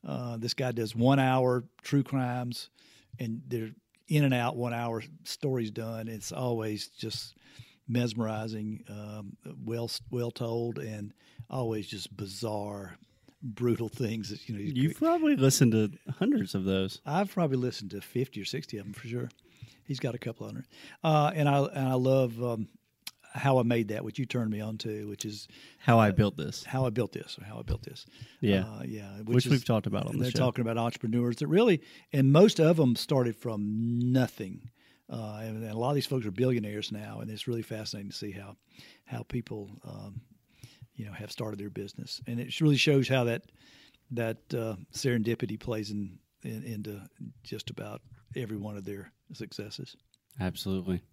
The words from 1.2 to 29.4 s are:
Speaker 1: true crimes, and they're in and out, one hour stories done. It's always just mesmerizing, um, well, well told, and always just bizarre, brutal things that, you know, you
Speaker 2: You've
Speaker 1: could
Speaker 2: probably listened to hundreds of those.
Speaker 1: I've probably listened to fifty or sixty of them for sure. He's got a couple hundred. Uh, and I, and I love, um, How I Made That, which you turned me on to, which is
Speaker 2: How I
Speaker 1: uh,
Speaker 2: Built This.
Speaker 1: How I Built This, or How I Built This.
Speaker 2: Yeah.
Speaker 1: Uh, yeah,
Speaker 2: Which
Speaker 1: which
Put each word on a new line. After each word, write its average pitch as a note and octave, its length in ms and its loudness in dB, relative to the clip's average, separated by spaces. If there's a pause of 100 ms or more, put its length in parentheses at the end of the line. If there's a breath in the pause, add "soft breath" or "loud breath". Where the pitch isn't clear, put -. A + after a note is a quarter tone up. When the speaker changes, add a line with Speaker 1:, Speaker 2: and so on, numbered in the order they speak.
Speaker 1:
true C#3+ 220 2
crimes, B2 680 -4 (480 soft breath)
and A#2 300 -4
they're A2+ 240 -4 (340)
in D3+ 160 4
and C3+ 100 4
out, B2 240 0
one A#2+ 160 -2
hour A#2 300 -2 (220)
stories B2 480 -2
done. A2+ 340 -8
It's A2 240 -10
always A2 560 -2
just - 480 -10 (540 soft breath)
mesmerizing, A2 1000 -2
um, G#2 480 -12 (280)
well, A#2 260 -4 (200)
well A#2+ 200 -2
told, A#2 480 -4
and G#2+ 340 -8 (380 loud breath)
always A2+ 380 -2
just G2+ 280 -10
bizarre, G2+ 800 -6 (460 soft breath)
brutal A#2 460 0
things A2 420 -4
that, - 180 -12
you A#2 60 -6
know, G2+ 60 -6
you B2 120 -4
Speaker 2:
You've C3+ 200 2
Speaker 1:
could - 120 -2
Speaker 2:
probably D#4+ 300 4
listened C3 380 6
to G#2+ 180 4 (220)
hundreds G#3+ 420 0
of F#2+ 100 0
those. F#2+ 400 0
Speaker 1:
I've F#3 280 -2
probably D3+ 240 2
listened A#2+ 340 -4
to G2+ 100 -8
fifty - 400 -4
or F#2+ 40 -8
sixty B2+ 340 -8
of G2 60 -12
them G#2 100 -12
for A2+ 140 -14
sure. A#2+ 200 -6 (560 soft breath)
He's C3+ 140 -6
got A#2+ 160 -2
a A#2+ 40 -8
couple A2 280 -8
hundred. G#2+ 220 -12 (340 loud breath)
Uh, D3+ 320 4
and D3 140 4
I, C#3+ 160 6
and C3+ 240 -2
I C3 60 0
love, B2+ 480 4
um, A2+ 260 -2 (640)
How C3 260 4
I B2 40 6
Made A#2 260 4
That, G#2+ 160 -4
which G#2+ 140 -8
you C3 80 -2
turned A2+ 240 -2
me G#2 100 -2
on A2 180 -6
to, G#2+ 300 -6
which G2+ 160 -8
is G#2 240 -10 (300 loud breath)
Speaker 2:
How A#2 200 8
I G#2+ 120 8
Speaker 1:
uh, - 20 0
Speaker 2:
Built G2+ 240 4
This. - 280 -6
Speaker 1:
How C3 200 -2
I B2 60 2
Built A2 220 -2
This, - 280 -10
or G2+ 40 -14
How A2+ 140 -12
I A#2 40 -10
Built - 220 -4
This. - 200 -16 (360 loud breath)
Speaker 2:
Yeah. G2+ 240 4
Speaker 1:
Uh, G#2+ 200 -10
yeah, G#2 360 -10
Speaker 2:
Which A2+ 140 -2
Speaker 1:
which B2+ 120 8